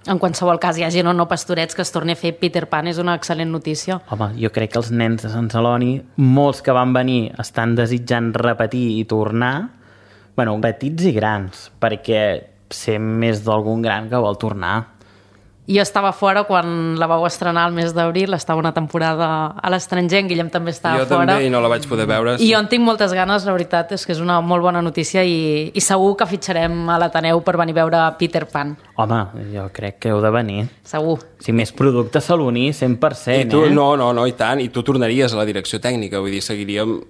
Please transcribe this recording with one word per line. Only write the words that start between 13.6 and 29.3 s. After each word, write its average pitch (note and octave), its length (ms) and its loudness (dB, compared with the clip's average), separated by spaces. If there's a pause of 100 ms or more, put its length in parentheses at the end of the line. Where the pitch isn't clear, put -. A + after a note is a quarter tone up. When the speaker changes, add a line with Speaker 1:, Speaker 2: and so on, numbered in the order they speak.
Speaker 2:
gran A2 260 -2
que A#2+ 80 -2
vol G#2 220 0
tornar. G#2 500 -4 (800)
Speaker 1:
Jo G3 120 2
estava G3 320 0
fora G3 300 2
quan E3+ 560 0
la E3 80 2
vau E3 180 2
estrenar E3+ 440 0
al F3 40 -2
mes E3+ 220 -2
d'abril, E3+ 400 0
estava D#3+ 240 -2
una D#3+ 160 0
temporada D#3+ 520 0 (280)
a G3 160 -4
l'estranger, F3+ 480 0
en G3 100 0
Guillem E3+ 220 -2
també E3+ 220 -4
estava - 260 0
Speaker 3:
Jo C3 80 2
Speaker 1:
fora. D3 180 2
Speaker 3:
també, C#3 220 2
i C3 40 2
no B2 120 2
la A#2 60 4
vaig A#2 180 0
poder A2+ 180 0
veure, A2+ 300 2
Speaker 1:
I A#2+ 40 -4
Speaker 3:
sí. A3 140 4
Speaker 1:
jo A3 60 4
en G#3+ 100 0
tinc A#3+ 140 2
moltes G#3+ 320 2
ganes, F#3 320 0
la G3+ 60 0
veritat E3+ 400 0
és F#3+ 120 -6
que - 60 -8
és D#3+ 100 -2
una F3 200 2
molt F3 200 2
bona F3 220 2
notícia E3+ 420 0
i, D#3+ 480 0
i G3+ 80 -2
segur F#3+ 380 4
que A3 80 2
fitxarem E3+ 640 -2
a E3+ 80 2
l'Ateneu E3 460 2
per F#3 120 2
venir E3 220 0
a E3 60 4
veure E3 160 2 (180)
Peter E3 320 -2
Pan. D3 240 -6 (220)
Speaker 2:
Home, A2+ 240 2 (340)